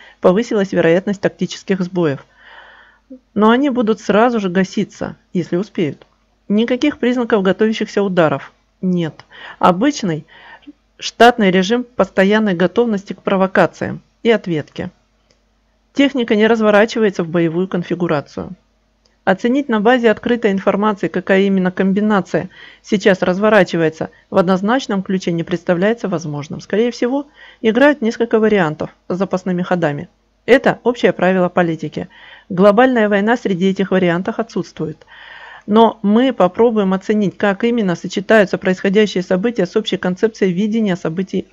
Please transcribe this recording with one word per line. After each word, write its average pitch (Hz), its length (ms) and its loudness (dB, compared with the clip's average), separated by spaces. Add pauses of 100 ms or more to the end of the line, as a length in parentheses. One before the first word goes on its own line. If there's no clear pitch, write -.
(200)
повысилась 190 520 0
вероятность 185 500 0
тактических 185 600 -4
сбоев. 175 440 -4 (1080)
Но 208 160 2
они 269 200 2
будут 220 300 -2
сразу 226 400 0
же 196 100 -2
гаситься, - 640 -4 (180)
если 175 240 -4
успеют. 180 500 -6 (400)
Никаких 240 500 -2
признаков 233 460 0
готовящихся 214 600 0
ударов 170 500 0 (280)
нет. 175 440 -4 (340)
Обычный 185 680 0 (800)
Штатный 226 460 4
режим 190 320 0
постоянной 202 720 0
готовности 196 580 -2
к 190 100 -16
провокациям 185 800 -2 (240)
и 226 80 2
ответке. 180 580 -4 (1000)
Техника 262 420 0
не 214 140 4
разворачивается 214 800 2
в - 20 -8
боевую 170 400 -2
конфигурацию. 170 840 -6 (760)
Оценить 240 420 0
на 220 140 0
базе 233 280 4
открытой 226 440 0
информации, 196 560 -2
какая 190 320 0
именно 190 320 0
комбинация 190 760 0 (340)
сейчас 196 400 0
разворачивается, 180 920 0 (180)
в - 80 -4
однозначном 196 680 0
ключе 185 300 -4
не 165 100 -2
представляется 185 640 -2
возможным. 151 540 -8
Скорее 233 300 -2
всего, 269 360 -4 (320)
играют 277 420 2
несколько 233 380 0
вариантов 190 500 0 (200)
с 180 80 -4
запасными 180 440 -4
ходами. 165 460 -2 (380)
Это 254 380 2
общее 233 280 0
правило 180 380 0
политики. 170 580 -4 (400)
Глобальная 208 600 4
война 208 260 2
среди 190 340 0
этих 190 220 -2
вариантов 185 480 0
отсутствует. 160 640 -8 (600)
Но 214 360 4
мы 233 320 2
попробуем 202 600 2
оценить, 196 440 -2
как 196 260 -2
именно 226 320 0
сочетаются 196 640 0
происходящие 190 640 0
события 196 420 -2
с - 120 -2
общей 214 180 -4
концепцией 190 560 -2
видения 208 460 -2
событий 185 560 -6